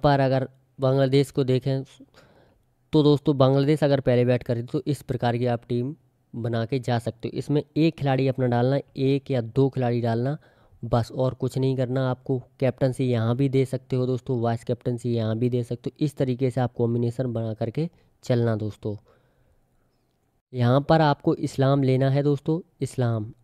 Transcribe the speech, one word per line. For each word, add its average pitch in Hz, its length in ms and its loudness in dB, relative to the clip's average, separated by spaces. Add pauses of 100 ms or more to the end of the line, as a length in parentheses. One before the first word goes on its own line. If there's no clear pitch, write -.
पर 143 160 4
अगर 131 300 0 (300)
बांग्लादेश 135 520 2
को 143 120 0
देखें, 131 400 0 (1080)
तो 156 100 6
दोस्तों 147 340 4
बांग्लादेश 139 460 4
अगर 139 160 2
पहले 123 260 2
बैट 123 180 0
करे 117 200 -4
तो 135 240 -6
इस 143 140 -4
प्रकार 120 360 -2
की 123 80 -2
आप 120 240 -2
टीम 123 260 -4 (400)
बना 117 300 -4
के 135 140 -4
जा 120 200 -2
सकते - 280 -8
हो। - 100 -8
इसमें 143 260 -2 (140)
एक 160 200 2
खिलाड़ी 135 300 0
अपना 131 200 0
डालना, 123 320 2 (180)
एक 135 340 0
या 127 100 0
दो 131 280 0
खिलाड़ी 120 320 -2
डालना 120 360 -2 (480)
बस, 117 260 -2
और 131 220 -2
कुछ 127 240 -4
नहीं 131 200 0
करना 131 340 -2
आपको। 127 320 -4 (160)
कैप्टनसी 131 500 0
यहाँ 117 260 0
भी 135 140 0
दे 131 160 2
सकते - 300 -6
हो 127 100 0
दोस्तों, 127 360 -4
वाइस 117 220 -2
कैप्टनसी 120 520 -4
यहाँ 110 220 -2
भी 120 120 0
दे 120 140 -2
सकते 120 260 -8
हो। - 160 -6
इस 147 120 -4
तरीके 127 320 0
से 127 120 -2
आप 123 120 -2
कॉम्बिनेशन 117 600 -2
बना 113 200 -4
करके 120 360 -4 (340)
चलना 117 320 2
दोस्तों। 107 400 -6 (1600)
यहाँ 123 280 4
पर 160 200 4
आपको 151 340 2
इस्लाम 139 480 0
लेना 131 260 2
है 143 140 0
दोस्तों, 147 580 -2
इस्लाम, 117 520 -2 (100)